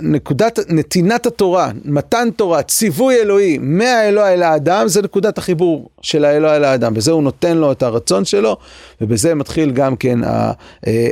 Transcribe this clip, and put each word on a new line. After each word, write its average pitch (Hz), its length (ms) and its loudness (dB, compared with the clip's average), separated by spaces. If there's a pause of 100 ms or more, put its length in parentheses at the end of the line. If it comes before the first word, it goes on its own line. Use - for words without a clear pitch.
נקודת 156 580 -2 (100)
נתינת 175 560 0
התורה, 180 460 0 (140)
מתן 226 500 -2
תורה, 165 280 0
ציווי 226 520 0
אלוהי 202 460 2
מהאלוה 208 720 2
אל 175 100 2
האדם, 165 440 0
זה 202 140 2
נקודת 196 360 -2
החיבור 170 520 -2 (120)
של 147 240 0
האלוה 151 300 2
אל 147 80 2
האדם, 123 320 0
וזה 113 160 0
הוא 160 120 2
נותן 165 340 0
לו 151 140 2
את 127 120 -2
הרצון 131 420 -2
שלו, 208 320 0 (440)
ובזה 117 340 0
מתחיל 147 360 -2
גם 135 240 0
כן 123 280 -2
ה-, 110 280 -2 (360)
אה, 117 240 0